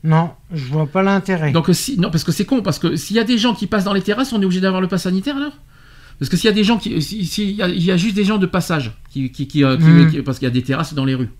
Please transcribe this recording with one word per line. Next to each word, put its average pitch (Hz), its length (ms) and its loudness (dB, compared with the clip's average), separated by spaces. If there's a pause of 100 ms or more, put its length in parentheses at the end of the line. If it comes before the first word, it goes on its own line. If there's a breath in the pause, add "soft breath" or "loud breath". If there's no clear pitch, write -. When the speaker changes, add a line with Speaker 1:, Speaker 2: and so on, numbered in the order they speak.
Speaker 1:
Non, 160 280 2 (200)
je 143 140 -6
vois 151 200 0
pas 190 160 0
l'intérêt. 185 500 0
Speaker 2:
Donc 160 200 2
si... 247 260 -2
non, 185 120 0
parce 156 140 -2
que 170 80 -2
c'est 196 120 -2
con, 262 160 0
parce 190 180 -4
que 165 160 0
s'il 190 220 -4
y 226 40 4
a 233 40 0
des 233 140 0
gens 226 160 0
qui 202 120 -6
passent 196 180 0
dans 202 100 -2
les 190 80 0
terrasses, 233 320 -2
on 202 80 0
est - 20 2
obligé 185 160 0
d'avoir 190 220 0
le 185 60 -2
pass 185 160 -2
sanitaire 190 320 -2
alors ? 285 200 -6 (640 soft breath)
Parce 135 100 -6
que - 80 0
s'il 220 120 2
y 214 40 4
a - 20 0
des 208 100 2
gens 220 140 2
qui, - 220 -4
si, 196 240 -6
si, 202 260 -4
il 202 60 -6
y 208 60 -4
a, 180 60 0
il 175 140 -2
y 180 80 2
a 185 60 2
juste 190 200 0
des 208 80 0
gens 214 140 2
de 190 80 2
passage 165 460 -4 (180)
qui... 131 200 -4
Qui... 135 160 -8
Qui, 143 180 2
euh, 131 120 2
qui, 160 80 2
Speaker 1:
Mhm. 165 260 8
Speaker 2:
qui, 156 120 -2
parce 131 160 -6
qu'il 135 80 -4
y 123 40 0
a 120 40 -6
des 123 80 0
terrasses 143 300 -4
dans 135 120 -2
les 135 100 0
rues. 127 260 -4